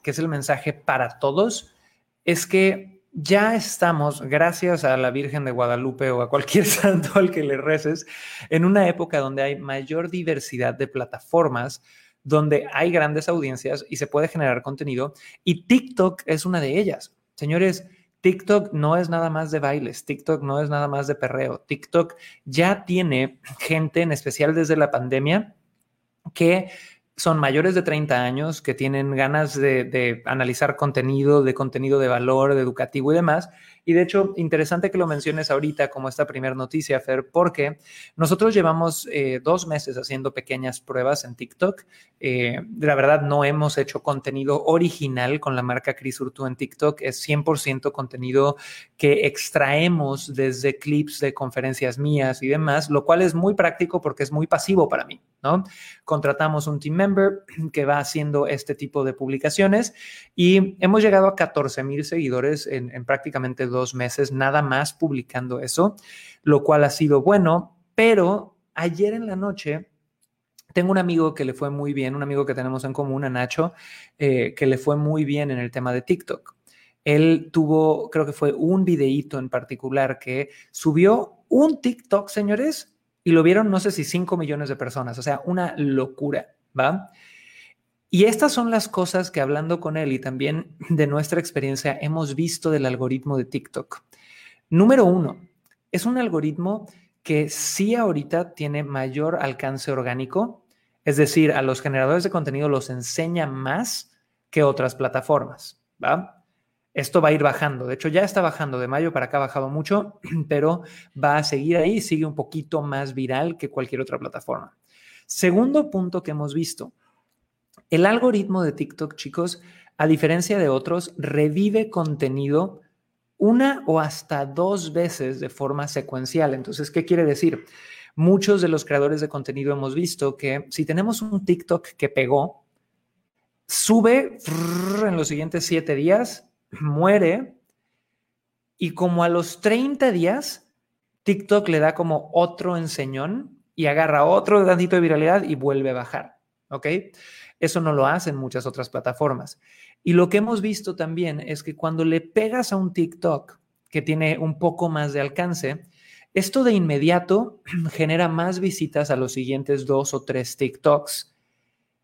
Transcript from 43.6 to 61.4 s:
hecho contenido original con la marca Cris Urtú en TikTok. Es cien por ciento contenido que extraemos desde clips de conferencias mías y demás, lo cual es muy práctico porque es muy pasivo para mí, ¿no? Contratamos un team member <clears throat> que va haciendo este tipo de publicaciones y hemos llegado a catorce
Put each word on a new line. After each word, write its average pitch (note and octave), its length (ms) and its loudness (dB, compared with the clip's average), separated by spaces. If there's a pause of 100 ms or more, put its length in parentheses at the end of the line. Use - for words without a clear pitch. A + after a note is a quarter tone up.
hecho C#3 260 -4
contenido C#3 640 -2
original D3 720 0
con C#3 160 -4
la B2 80 -2
marca B2 320 -2
Cris C3 260 -10
Urtú C3 240 -8
en B2+ 100 -6
TikTok. D3+ 460 -2
Es C3 180 -6
cien D3 240 -2
por D#3 140 2
ciento C3+ 340 -4
contenido C3 680 0 (400)
que D3 280 4
extraemos C#3+ 1080 0
desde C3+ 420 0
clips D3 420 -2
de C#3 140 -2
conferencias B2+ 640 -4
mías C#3 460 0
y C3 40 -2
demás, D3 420 0
lo C#3+ 160 0
cual E3+ 160 6
es F3 120 2
muy F#3+ 220 0
práctico F3 460 0
porque - 220 -4
es C3+ 80 -8
muy D3+ 160 -2
pasivo F3 400 2
para - 180 -2
mí, - 160 -20 (200)
¿no? E3+ 220 0 (400)
Contratamos D3+ 640 0
un D3 120 -4
team D3+ 160 -4
member G3 480 2 (140)
<clears throat> D#3+ 160 -8
que C#3+ 120 0
va C#3+ 140 2
haciendo D3 460 -2
este C#3 300 -4
tipo C#3 280 -4
de C3 100 -2
publicaciones D3+ 800 0 (420)
y F#3+ 440 6
hemos G3+ 220 4
llegado G3 260 6
a G3 80 0
catorce C#3+ 480 -2